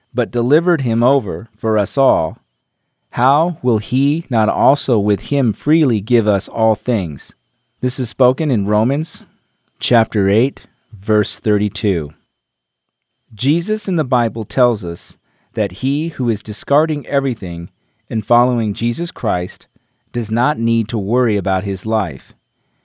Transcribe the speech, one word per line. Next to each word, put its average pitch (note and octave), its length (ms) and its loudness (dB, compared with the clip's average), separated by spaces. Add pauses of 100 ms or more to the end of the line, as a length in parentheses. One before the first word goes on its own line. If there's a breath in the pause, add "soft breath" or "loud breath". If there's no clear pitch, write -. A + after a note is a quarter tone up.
(120)
but A#2 180 -2
delivered D3 500 2
him A#2 220 0
over A2 540 0
for A2 220 0
us G2+ 180 -2
all, G2 420 2 (720)
how D3 520 0
will A#2+ 160 2
he C#3 500 0
not A2 200 2
also A#2+ 500 2
with G2+ 240 0
him C3 300 0
freely C#3+ 480 2
give A2 260 2
us G2+ 220 0
all A2+ 260 2
things? F#2 600 -4 (460)
This B2+ 180 -2
is B2 100 -4
spoken C3 420 2
in G2+ 160 0
Romans A#2+ 560 -2 (560)
chapter A2 500 2
eight, A#2 380 0 (260)
verse G#2 460 0
thirty-two. G2+ 720 0 (1200)
Jesus E3+ 540 -2
in F3+ 80 0
the D#3 80 0
Bible A#2+ 400 0
tells A#2+ 400 0
us E2+ 320 -10 (380)
that G2+ 180 -2
he C#3+ 360 -4
who B2+ 200 -4
is A2 140 -2
discarding D3 640 -2
everything G2+ 640 -4 (380)
and A2+ 180 -4
following A#2+ 480 2
Jesus A#2+ 360 -4
Christ F#2 580 -6 (440)
does A2 180 -4
not B2+ 280 0
need A#2 300 0
to A2+ 100 -4
worry A2 380 0
about F#2+ 280 -2
his G2 220 -6
life. G2 480 -4 (500)